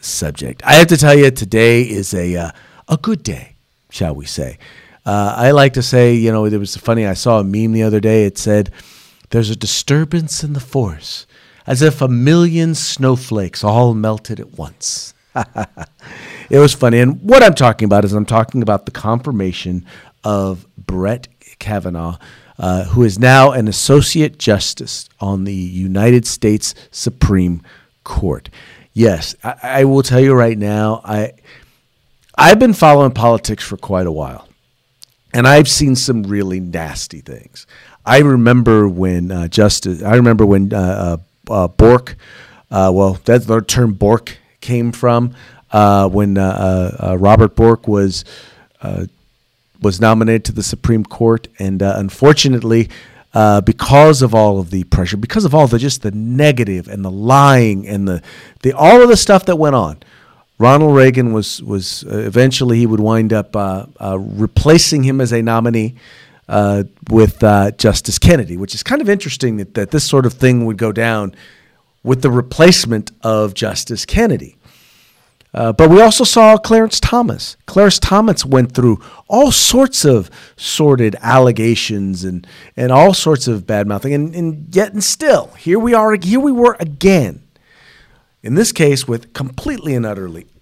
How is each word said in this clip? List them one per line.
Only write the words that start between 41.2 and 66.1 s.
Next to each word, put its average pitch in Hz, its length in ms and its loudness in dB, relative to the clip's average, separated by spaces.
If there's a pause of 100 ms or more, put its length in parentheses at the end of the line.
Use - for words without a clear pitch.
uh, 110 40 -8
uh, 92 160 -2
Bork, 120 480 2 (540)
uh, 95 220 0
well, 95 320 0
that's 120 220 2
the 113 160 0
term 117 320 -2
Bork 104 420 -2 (240)
came 120 320 -6
from, 120 420 -2 (360)
uh, 101 380 4
when, 101 280 -2
uh, 98 60 0 (580)
uh, 92 100 -4
uh, 92 80 -4
Robert 107 360 4
Bork 113 320 2
was, 101 380 -2 (580)
uh, 95 240 -8 (720)
was 95 200 -2
nominated 110 460 2
to - 60 -6
the 110 100 -8
Supreme 110 420 -4
Court, 113 420 -2 (140)
and, 95 220 -4
uh, 98 140 -2
unfortunately, 117 920 0 (440)
uh, 107 280 4
because 135 640 4
of 113 120 0
all 107 240 2
of 87 120 -8
the 92 140 -6
pressure, 92 320 -4
because 196 280 -4
of 143 100 0
all 151 140 4
the, 117 100 0
just 135 240 -4
the 107 80 -6
negative 117 800 -2
and 101 160 -10
the 95 60 -8
lying 117 760 2
and 98 220 -4
the, 90 140 -4 (400)
the, 131 100 0
all 170 300 6
of 240 60 6
the 233 80 6
stuff 196 300 2
that 180 100 0
went 151 200 0
on, 80 220 -4 (580)
Ronald 143 380 4
Reagan 131 380 4
was, 107 320 -6
was, 101 400 -8
uh, 107 140 -8
eventually 120 600 0
he 117 80 2
would 110 140 0
wind 110 320 0
up, 104 240 -4
uh, 98 300 -6 (140)
uh, 98 200 -6
replacing 123 800 0
him 135 180 -2
as 120 120 -2
a 117 100 -2
nominee, 117 540 -2 (520)